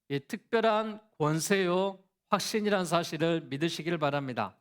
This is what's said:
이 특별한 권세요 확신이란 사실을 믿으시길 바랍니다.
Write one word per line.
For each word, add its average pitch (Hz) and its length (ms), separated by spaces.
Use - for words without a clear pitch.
이 139 120
특별한 220 800
권세요 185 800
확신이란 202 560
사실을 165 560
믿으시길 160 560
바랍니다. 135 640